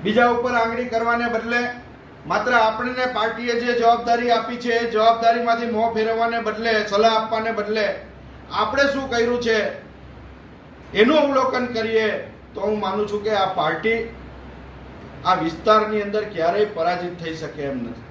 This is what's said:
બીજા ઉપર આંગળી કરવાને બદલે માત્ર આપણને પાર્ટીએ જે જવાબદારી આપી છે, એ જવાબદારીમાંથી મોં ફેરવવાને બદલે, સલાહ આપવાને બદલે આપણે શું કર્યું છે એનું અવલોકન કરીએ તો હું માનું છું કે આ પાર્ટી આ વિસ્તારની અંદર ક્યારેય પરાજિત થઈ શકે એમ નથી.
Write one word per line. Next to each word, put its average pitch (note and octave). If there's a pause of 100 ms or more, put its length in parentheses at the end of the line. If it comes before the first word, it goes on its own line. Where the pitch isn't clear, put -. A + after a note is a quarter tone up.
બીજા A#3
ઉપર A#3+
આંગળી A#3
કરવાને A#3
બદલે A#3 (640)
માત્ર G#3
આપણને A#3
પાર્ટીએ A3+
જે A#3+
જવાબદારી A#3
આપી A#3
છે, A#3+
એ A#3
જવાબદારીમાંથી A#3
મોં A3
ફેરવવાને A3+
બદલે, A3 (140)
સલાહ A3
આપવાને A3
બદલે G#3 (640)
આપણે B3+
શું C4+
કર્યું A#3+
છે A3+ (1400)
એનું A#3
અવલોકન C4
કરીએ A3 (460)
તો -
હું G#3+
માનું G3+
છું G3+
કે A3
આ G3 (100)
પાર્ટી F3+ (1300)
આ F3+
વિસ્તારની G#3+
અંદર G3+ (100)
ક્યારેય F#3+
પરાજિત F3
થઈ D#3+
શકે D3+
એમ C3+
નથી. A#2